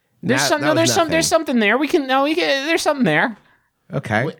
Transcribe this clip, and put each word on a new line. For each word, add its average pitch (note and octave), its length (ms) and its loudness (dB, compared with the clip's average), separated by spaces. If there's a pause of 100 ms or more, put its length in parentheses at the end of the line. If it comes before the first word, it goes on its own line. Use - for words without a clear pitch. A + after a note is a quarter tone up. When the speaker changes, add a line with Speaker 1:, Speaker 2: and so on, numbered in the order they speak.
(220)
Speaker 1:
There's C4 200 0
Speaker 2:
That, D4 80 2
Speaker 1:
some, D4+ 120 0
Speaker 2:
that D4 60 -2
Speaker 1:
no, D#4 60 4
Speaker 2:
was D#4 40 0
Speaker 1:
there's E4 160 2
some, E4 160 0
there's D#4+ 220 0
Speaker 2:
nothing. E4 140 2
Speaker 1:
something B3 140 0
there. G#3+ 180 2
We D4 100 -2
can, C#4+ 180 0
no, C4 180 0
we D#4 120 -2
can, C#4+ 320 -2
there's E4 140 0
something C#4+ 240 0
there. F3+ 320 0 (560)
Speaker 2:
Okay, A#2+ 320 -2
Speaker 3:
We F3 140 -6